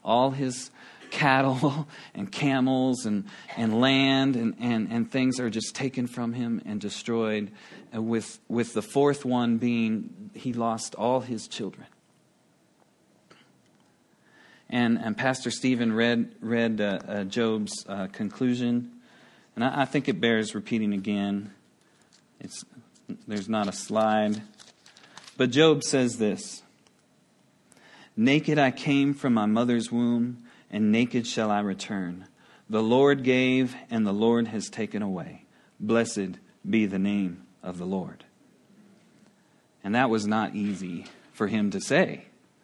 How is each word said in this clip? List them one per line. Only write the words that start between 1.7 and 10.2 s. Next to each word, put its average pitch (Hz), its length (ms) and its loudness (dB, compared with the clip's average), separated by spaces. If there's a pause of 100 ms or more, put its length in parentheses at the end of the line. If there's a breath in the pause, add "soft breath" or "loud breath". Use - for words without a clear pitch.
<laughs> - 120 -20
and 98 180 -8
camels 131 720 0
and, 104 200 -2 (300 loud breath)
and 113 240 2
land 135 560 4
and, 113 240 0
and, 113 320 0
and 117 180 -2
things 127 300 0
are 123 100 -2
just 107 240 -6
taken 127 340 -4
from 117 260 -6
him 117 320 -4
and 104 160 -6
destroyed, 107 720 -2 (440 loud breath)
uh, 113 60 -4
with, 113 380 -4 (100)
with 117 240 -2
the 107 80 -2
fourth 143 420 2
one 120 340 0
being 113 760 -2